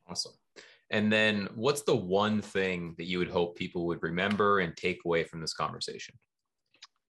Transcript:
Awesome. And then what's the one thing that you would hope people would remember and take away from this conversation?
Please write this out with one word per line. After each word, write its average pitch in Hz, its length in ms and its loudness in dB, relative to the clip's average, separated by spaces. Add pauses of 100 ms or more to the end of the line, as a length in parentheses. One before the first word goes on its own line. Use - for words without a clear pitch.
Awesome. - 240 -8 (580)
And 107 220 2
then 107 420 4
what's 131 280 0
the 165 120 2
one 104 460 2
thing 90 560 -2
that 82 80 -8
you 90 140 -2
would 87 100 0
hope 87 300 0
people 87 280 -4
would 85 160 -2
remember 101 580 2
and 85 140 -2
take 90 300 -4
away 85 180 2
from 82 180 -8
this 78 120 -6
conversation? - 640 -8 (1040)